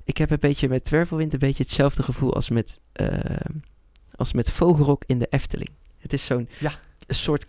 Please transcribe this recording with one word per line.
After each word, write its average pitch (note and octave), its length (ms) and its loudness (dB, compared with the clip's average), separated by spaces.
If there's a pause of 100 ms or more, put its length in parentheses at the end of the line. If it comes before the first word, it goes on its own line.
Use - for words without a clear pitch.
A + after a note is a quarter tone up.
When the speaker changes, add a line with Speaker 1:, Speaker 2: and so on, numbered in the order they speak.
Speaker 1:
ik - 120 -4
heb D3+ 140 2
een D3+ 100 2
beetje C#3+ 280 2
met B2+ 160 0
Twervelwind D#3+ 480 0
een C#3+ 60 -4
beetje C#3 240 0
hetzelfde C#3 400 2
gevoel B2+ 320 -2
als - 160 -2
met, A#2 300 -2 (120)
eh, - 440 -2 (800)
als - 180 -4
met A#2+ 180 0
Vogelrok D3 560 4
in B2+ 120 2
de A#2+ 120 0
Efteling. - 400 -2 (280)
Het - 140 -10
is C#3 120 -4
zo'n B2 240 -2 (100)
Speaker 2:
Ja. C#3+ 140 -2 (340)
Speaker 1:
een - 80 -6
soort - 340 -2